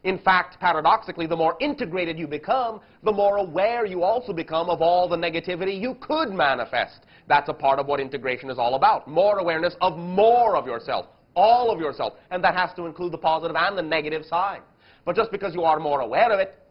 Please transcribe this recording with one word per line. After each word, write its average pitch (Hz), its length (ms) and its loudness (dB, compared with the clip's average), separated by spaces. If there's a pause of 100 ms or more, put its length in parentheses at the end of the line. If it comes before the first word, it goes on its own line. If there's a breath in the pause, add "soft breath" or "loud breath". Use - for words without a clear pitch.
In 190 120 -2
fact, 185 440 0
paradoxically, 170 640 0
the 165 80 -2
more 165 240 0
integrated 180 580 -4
you 165 80 -6
become, 214 540 -4 (240 soft breath)
the 214 80 0
more 202 260 2
aware 202 480 0
you 180 180 -4
also 226 280 0
become 165 380 -2
of 160 120 0
all 175 280 4
the 170 80 0
negativity 175 640 -4
you 247 200 -4
could 311 300 -2
manifest. 127 760 -2 (220 soft breath)
That's 143 220 2
a 147 40 -4
part 135 260 2
of 139 60 -2
what 139 140 -2
integration 135 500 -6
is 123 80 -8
all 123 180 0
about. 175 320 2
More 196 300 2
awareness 170 440 -2
of 180 160 0
more 208 580 4
of 131 100 0
yourself, 117 420 -4 (280)
all 226 360 4
of 175 80 -4
yourself. 135 340 -4 (180 soft breath)
And 180 120 -4
that 175 120 4
has 180 200 0
to 175 100 -8
include 175 260 -8
the 160 60 -8
positive 160 380 0
and 190 220 0
the 175 60 -4
negative 156 420 -4
side. 180 360 -4 (440 soft breath)
But 175 100 -2
just 220 160 0
because 190 220 -6
you 170 100 -4
are 156 160 4
more 143 220 -2
aware 156 300 2
of 196 80 2
it - 180 -4 (140)